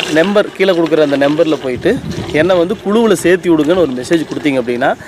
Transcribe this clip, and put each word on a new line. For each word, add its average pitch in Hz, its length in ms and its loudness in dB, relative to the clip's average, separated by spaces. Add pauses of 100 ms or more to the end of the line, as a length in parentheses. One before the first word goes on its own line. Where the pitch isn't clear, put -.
(120)
நம்பர், 196 400 0
கீழே 190 200 0
கொடுக்குற 156 380 2
அந்த 139 180 2
நம்பர்ல 156 340 2
போயிட்டு, 135 360 -2 (340)
"என்னை 175 240 2
வந்து 175 180 0
குழுவுல 214 380 0
சேர்த்தி 175 340 2
விடுங்கன்னு" 160 300 2
ஒரு 156 160 2
மெசேஜ் 139 400 -2
கொடுத்தீங்க 139 260 -2
அப்படின்னா, 123 360 -2 (140)